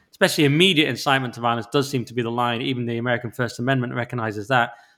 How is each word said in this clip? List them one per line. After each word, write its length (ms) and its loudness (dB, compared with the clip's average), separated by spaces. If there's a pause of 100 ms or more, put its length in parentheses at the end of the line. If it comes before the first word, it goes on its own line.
especially 360 2
immediate 440 4
incitement 460 0
to 60 -8
violence, 300 0
does 160 2
seem 180 -2
to 100 -16
be 80 0
the 80 -4
line. 320 -2
Even 240 -4
the 100 -2
American 340 -2
First 280 -6
Amendment 340 0
recognizes 540 -6
that. 260 2 (240)